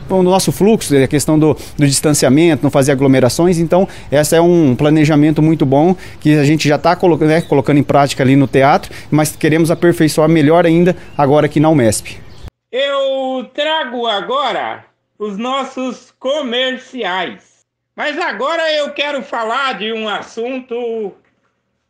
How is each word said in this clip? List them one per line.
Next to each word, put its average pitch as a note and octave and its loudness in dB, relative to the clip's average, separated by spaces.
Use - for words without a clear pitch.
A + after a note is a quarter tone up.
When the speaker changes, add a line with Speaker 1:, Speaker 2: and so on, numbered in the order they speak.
Speaker 1:
o F#3+ 2
nosso F3+ 2
fluxo, F#3+ 0
a C3+ 4
questão D3+ 0
do, D3+ 2
do D3 2
distanciamento, C#3 2
não C#3+ 0
fazer C#3+ 2
aglomerações. C3+ 2
Então, F3 2
esse D3+ 2
é E3 4
um E3+ 4
planejamento D3+ 2
muito D#3 2
bom D3 2
que D3+ 2
a D3+ 2
gente D3 0
já D3 2
tá E3 0
colo-, E3+ 2
né, D#3 2
colocando D3 0
em C#3 2
prática C#3+ 0
ali C3 4
no C#3 4
teatro, C#3 2
mas D3+ 0
queremos D#3+ 0
aperfeiçoar E3 2
melhor D#3+ 4
ainda E3+ 2
agora D3 2
aqui - -2
na D3+ 4
umesp. A#2+ 0
Speaker 2:
Eu C4+ -4
trago C#4+ -4
agora F#3+ -4
os G#3 -8
nossos B3+ -8
comerciais. A#3+ -6
Mas C#4 -8
agora D#4+ -4
eu D4 -4
quero C#4+ -6
falar A#3+ -6
de G#3+ -6
um A3 -8
assunto A#3 -8